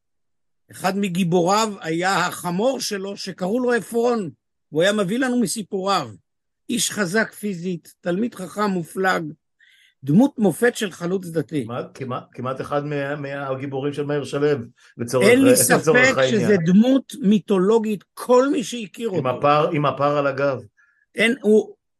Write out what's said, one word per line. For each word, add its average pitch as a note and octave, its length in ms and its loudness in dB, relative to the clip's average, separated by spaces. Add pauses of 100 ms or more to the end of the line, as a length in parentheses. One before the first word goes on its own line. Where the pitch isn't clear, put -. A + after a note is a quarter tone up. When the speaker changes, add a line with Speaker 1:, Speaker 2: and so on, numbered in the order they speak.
(720)
Speaker 1:
אחד F#3 260 -4
מגיבוריו, F#3+ 840 0
היה F3 460 -2
החמור G3+ 540 -2
שלו, G3 360 -8
שקראו F#3+ 440 -4
לו B3 120 0
עפרון. A#3 580 -2 (380)
הוא D3+ 140 0
היה G3 100 4
מביא G#3 260 -2
לנו B3 220 0
מסיפוריו. F#3+ 680 -4 (600)
איש A#3 200 -2
חזק G#3 420 -2
פיזית, F3+ 680 -8
תלמיד F#3+ 340 -4
חכם G3 360 -4
מופלג, F#3 520 -2 (840)
דמות G3+ 340 4
מופת A3+ 380 0
של G3+ 140 -6
חלוץ F3 360 -6
דתי. D#3 380 -4
Speaker 2:
כמעט, B2 300 -8
כמעט, C3 380 -8
כמעט C3 280 -6
אחד C#3+ 240 -4
מה-, C#3+ 320 -4
מהגיבורים C#3 760 -6
של C#3+ 140 -6
מאיר C#3+ 180 -2
שלו, C#3+ 240 -2 (500)
לצורך, B2+ 280 2
Speaker 1:
אין B3 180 6
לי C4 100 8
Speaker 2:
<laughs> G#3+ 60 6 (100)
לצורך A#3+ 120 4
Speaker 1:
ספק B3+ 360 4
Speaker 2:
העניין. B3+ 220 2
Speaker 1:
שזה G#3 160 4 (100)
דמות A#3 460 4 (100)
מיתולוגית, G#3 840 2 (100)
כל B3+ 360 4
מי C4+ 140 -2
שהכיר A3+ 460 -8
Speaker 2:
עם F#3 60 -4
Speaker 1:
אותו. C3 220 -2
Speaker 2:
הפר, D3+ 340 2
עם D3 140 0
הפר C#3+ 320 0
על C#3+ 80 0
הגב. C#3 340 -2 (540)
Speaker 1:
אין, A3+ 260 2
הוא, G#3+ 340 2 (260)